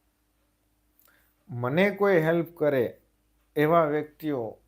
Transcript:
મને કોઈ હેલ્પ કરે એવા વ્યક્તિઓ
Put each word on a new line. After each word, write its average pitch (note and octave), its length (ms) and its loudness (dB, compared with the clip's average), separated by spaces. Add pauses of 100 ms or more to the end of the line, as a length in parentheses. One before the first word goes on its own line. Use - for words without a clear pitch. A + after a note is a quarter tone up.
(1500)
મને C#3 420 0
કોઈ G3 300 2
હેલ્પ E3 360 -2
કરે C3+ 440 0 (540)
એવા D#3 300 4
વ્યક્તિઓ D3 720 -6 (100)